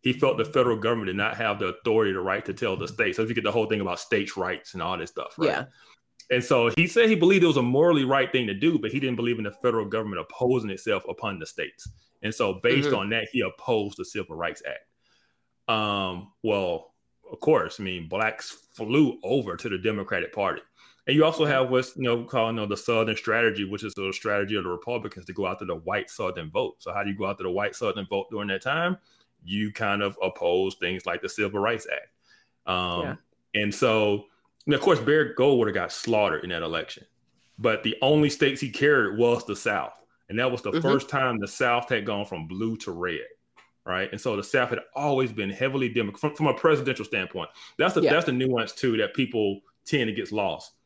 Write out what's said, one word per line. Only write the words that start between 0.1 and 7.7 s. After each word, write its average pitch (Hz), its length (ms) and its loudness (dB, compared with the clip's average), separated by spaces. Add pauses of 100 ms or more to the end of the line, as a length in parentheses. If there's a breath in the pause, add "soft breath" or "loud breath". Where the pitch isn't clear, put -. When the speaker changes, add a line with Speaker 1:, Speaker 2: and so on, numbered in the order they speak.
Speaker 1:
felt 131 240 2
the 113 80 0
federal 123 320 4
government 110 300 0
did 95 100 -4
not 104 180 0
have 104 240 0
the 98 80 -2
authority, 107 460 2
the 92 80 -2
right 95 240 -2
to 98 80 -6
tell 98 240 -2
the 82 100 -6
states. 104 300 -2
So 113 60 0
if 110 60 -2
you 113 60 -2
get 110 80 -2
the 104 80 0
whole 110 140 2
thing 107 160 -2
about 90 180 -2
states' 104 380 -2
rights 92 360 -4
and 90 80 -6
all 90 160 -2
this 82 120 -8
stuff, - 280 -10
right? 160 120 2
Speaker 2:
Yeah. - 160 -2 (680 soft breath)
Speaker 1:
And 123 120 2
so 117 320 4
he 170 120 2
said 226 220 6
he 220 60 6
believed 180 280 6
it 170 40 6
was 143 100 4
a 127 40 4
morally 139 440 4